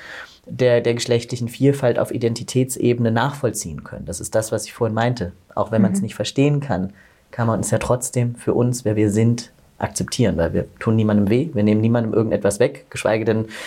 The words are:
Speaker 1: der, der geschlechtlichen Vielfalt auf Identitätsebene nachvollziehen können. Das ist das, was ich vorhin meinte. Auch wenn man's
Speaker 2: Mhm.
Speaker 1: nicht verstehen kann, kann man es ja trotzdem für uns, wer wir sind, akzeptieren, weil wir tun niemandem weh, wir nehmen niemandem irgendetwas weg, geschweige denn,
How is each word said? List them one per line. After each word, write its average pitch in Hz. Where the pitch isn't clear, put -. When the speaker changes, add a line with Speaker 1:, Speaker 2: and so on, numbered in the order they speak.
Speaker 1:
der, 123
der 117
geschlechtlichen 120
Vielfalt 131
auf -
Identitätsebene 120
nachvollziehen 117
können. -
Das -
ist -
das, 110
was 110
ich -
vorhin 110
meinte. 113
Auch -
wenn 110
man's 98
Speaker 2:
Mhm. 190
Speaker 1:
nicht -
verstehen 143
kann, 95
kann 117
man 110
es -
ja 113
trotzdem 120
für -
uns, 123
wer 107
wir 107
sind, 117
akzeptieren, 95
weil 82
wir -
tun 113
niemandem 104
weh, 127
wir 104
nehmen 107
niemandem 113
irgendetwas 101
weg, 139
geschweige 110
denn, 110